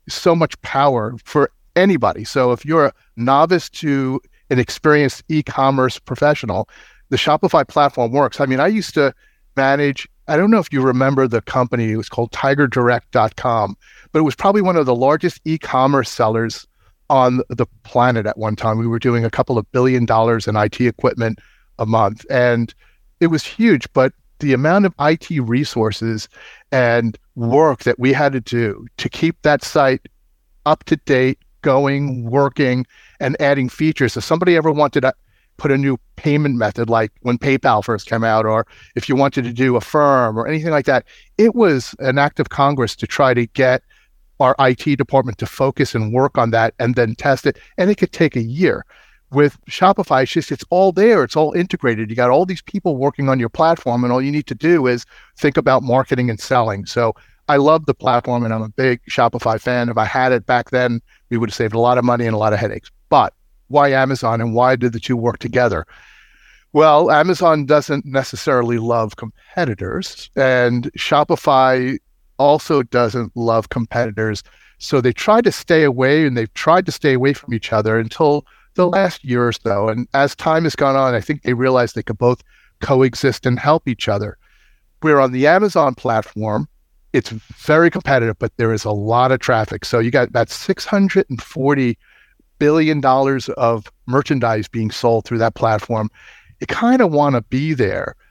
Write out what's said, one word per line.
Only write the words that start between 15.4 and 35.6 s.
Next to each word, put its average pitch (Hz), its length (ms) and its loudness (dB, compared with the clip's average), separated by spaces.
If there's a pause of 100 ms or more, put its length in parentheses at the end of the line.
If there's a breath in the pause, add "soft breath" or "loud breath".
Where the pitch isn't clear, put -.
e-commerce 139 680 0
sellers 113 560 -4 (440)
on 127 400 2
the 120 160 -4 (180)
planet 120 420 0
at 107 120 -6
one 107 180 -4
time. 110 220 -2
We 117 100 -2
were 117 100 -2
doing 120 260 0
a 113 60 -4
couple 123 280 -2
of 107 120 -4
billion 127 360 2
dollars 113 420 0
in 107 80 -2
I 107 100 2
T 120 220 -2
equipment 113 500 -2 (400 soft breath)
a 113 80 -4
month. 110 440 0
And 120 440 0 (460)
it 165 80 2
was 160 160 -2
huge, 214 480 0
but 131 200 2 (280)
the 139 140 0
amount 165 320 2
of 175 120 -4
I 151 180 2
T 160 220 -8
resources 113 920 -2 (440 loud breath)
and 117 460 0 (160)
work 127 500 2
that 120 140 0
we 127 140 2
had 139 200 0
to 131 80 -4
do 113 460 -4 (100)
to - 120 -6
keep - 340 -4
that 147 200 2
site 135 460 0 (560)
up 151 200 0
to 165 120 -2
date, 131 420 0 (240)
going, 139 680 0
working, 131 560 0 (320 soft breath)
and 131 220 -2
adding 139 280 0
features. 151 480 -2
If 117 80 -8
somebody 175 320 0
ever 160 160 2
wanted 147 300 0
to 127 120 0 (440)
put 147 120 -2